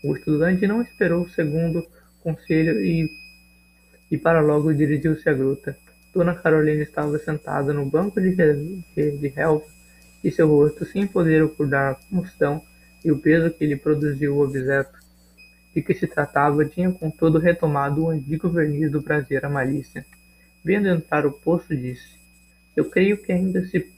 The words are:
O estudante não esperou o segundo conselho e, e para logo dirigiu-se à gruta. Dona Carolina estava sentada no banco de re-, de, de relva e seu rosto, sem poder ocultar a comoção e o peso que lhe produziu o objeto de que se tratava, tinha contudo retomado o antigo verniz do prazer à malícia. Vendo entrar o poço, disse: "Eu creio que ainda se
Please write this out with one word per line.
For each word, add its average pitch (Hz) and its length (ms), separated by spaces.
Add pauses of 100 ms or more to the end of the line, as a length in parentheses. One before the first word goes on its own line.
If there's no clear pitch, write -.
O 143 120
estudante 180 520
não 220 140
esperou 175 420
o 175 60
segundo 165 560 (360)
conselho 160 600
e, 165 260 (1000)
e 151 80
para 165 240
logo 151 320
dirigiu-se 151 560
à 147 40
gruta. 135 440 (360)
Dona 175 200
Carolina 156 480
estava 147 380
sentada 147 540
no 143 120
banco 175 360
de 185 80
re-, 170 520 (140)
de, 147 220
de 143 100
relva 151 380 (580)
e - 80
seu 160 160
rosto, 147 380
sem 196 200
poder 160 380
ocultar 139 480
a 131 40
comoção 156 680 (400)
e 165 80
o 135 80
peso 165 320
que 156 140
lhe 147 100
produziu 143 600
o 143 80
objeto 135 540 (800)
de 160 60
que - 120
se 156 140
tratava, 143 580
tinha 180 260
contudo 160 460
retomado 156 680
o 165 60
antigo 156 400
verniz 151 420
do 143 120
prazer 143 420
à 143 40
malícia. 139 540 (640)
Vendo 196 220
entrar 160 360
o 143 80
poço, 160 460
disse: 123 400 (580)
"Eu - 140
creio 202 320
que - 100
ainda 185 360
se - 300